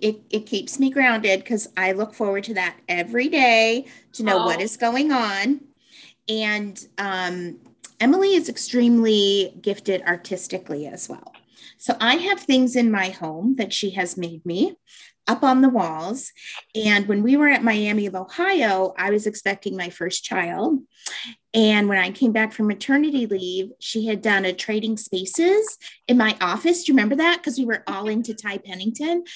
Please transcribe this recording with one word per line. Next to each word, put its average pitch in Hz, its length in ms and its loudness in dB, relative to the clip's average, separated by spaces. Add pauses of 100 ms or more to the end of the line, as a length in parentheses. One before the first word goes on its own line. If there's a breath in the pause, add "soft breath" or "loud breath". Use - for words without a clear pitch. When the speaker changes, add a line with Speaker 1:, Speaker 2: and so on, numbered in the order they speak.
Speaker 1:
it, 214 280 -2
it 214 100 -2
keeps - 400 -6
me 269 100 4
grounded 226 560 2
'cause 220 300 -2
I 190 160 0
look 208 220 -4
forward 202 300 -2
to 226 100 -8
that 180 220 -4 (120)
every 226 400 -2
day 240 580 4 (280 loud breath)
to 226 100 -6
know 196 200 2
what 170 140 0
Speaker 2:
Oh. 185 40 -2
Speaker 1:
is 220 140 -2
going 254 360 0
on. 226 480 0 (680 soft breath)
And, 214 560 -4 (140)
um, 180 640 -6 (400)
Emily 381 340 4
is 330 140 2
extremely 220 1120 4
gifted 196 420 -4
artistically 175 840 -6
as - 220 -6
well. - 240 -16 (460 soft breath)
So - 220 -2
I 247 160 4
have 370 240 -2
things 254 360 2
in 240 140 4
my 190 200 0
home 170 460 -2
that 202 160 -4
she 196 180 -4
has 180 260 -4
made 165 280 -8
me 202 320 -2 (500 soft breath)
up 233 160 0
on 262 200 6
the 269 80 8
walls. 180 640 -2 (420 loud breath)
And 208 340 2
when 208 140 2
we 247 140 4
were 294 120 4
at 262 160 2
Miami 214 400 0
of 190 100 -6
Ohio, 220 840 0
I 202 120 0
was 208 160 0
expecting 202 500 -6
my 180 120 -8
first 180 340 -6
child. 185 580 -2 (760 loud breath)
And 214 340 4
when 202 100 2
I 185 120 0
came 226 220 2
back 220 200 0
from 220 140 -2
maternity 269 600 0
leave, 190 520 -4
she 220 280 -4
had 214 140 -2
done 202 240 2
a 185 80 0
trading 214 460 -4
spaces 349 800 0 (300 loud breath)
in 247 100 6
my 214 240 2
office. 214 420 0
Do 302 80 2
you 262 40 8
remember 214 200 4
that? 339 260 2
'Cause 269 160 -6
we 262 60 0
were 220 220 -4
all 202 220 -6
into 220 260 -2
Ty 202 240 -8
Pennington 233 640 -4 (120)